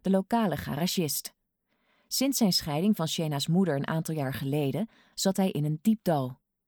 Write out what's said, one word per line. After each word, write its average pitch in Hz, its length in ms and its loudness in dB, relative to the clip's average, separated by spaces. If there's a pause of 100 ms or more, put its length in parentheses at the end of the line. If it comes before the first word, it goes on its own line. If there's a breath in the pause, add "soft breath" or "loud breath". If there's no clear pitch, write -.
de - 80 -2
lokale 190 480 2
garagist. 151 760 -4 (760)
Sinds 269 300 0
zijn 190 160 4
scheiding 170 420 0
van 165 120 -2
Shayna's 151 400 -2
moeder 170 280 4
een 139 120 -4
aantal 160 280 -2
jaar 135 180 -2
geleden 143 560 -2 (240 soft breath)
zat - 240 0
hij 190 140 2
in 147 140 -2
een 156 160 -2
diep 220 220 2
dal. 135 360 0 (280)